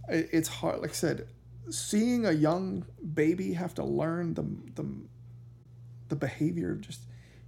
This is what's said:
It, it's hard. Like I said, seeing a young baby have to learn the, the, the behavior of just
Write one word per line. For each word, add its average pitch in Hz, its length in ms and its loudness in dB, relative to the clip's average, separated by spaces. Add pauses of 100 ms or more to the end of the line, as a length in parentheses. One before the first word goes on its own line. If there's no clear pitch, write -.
(100)
It, 165 220 2
it's 160 160 4
hard. - 320 -2
Like - 100 -2
I - 40 -8
said, - 340 0 (400)
seeing 233 580 2
a 190 60 6
young 175 540 4 (280)
baby 175 400 4
have 175 200 -2
to 160 100 -2
learn 160 500 0
the, 78 100 -2 (320)
the, - 100 -4 (1200)
the 151 80 0
behavior 151 560 0
of - 80 -4
just - 200 -12 (460)